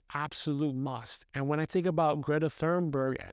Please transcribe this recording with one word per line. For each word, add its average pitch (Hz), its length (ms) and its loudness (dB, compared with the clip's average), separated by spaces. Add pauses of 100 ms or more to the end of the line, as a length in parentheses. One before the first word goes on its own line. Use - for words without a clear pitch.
(140)
absolute 147 600 -2
must. 131 600 -6
And 139 160 -2
when 151 100 2
I 156 60 2
think 180 200 0
about 156 360 2
Greta 151 240 2
Thunberg, 151 720 0 (160)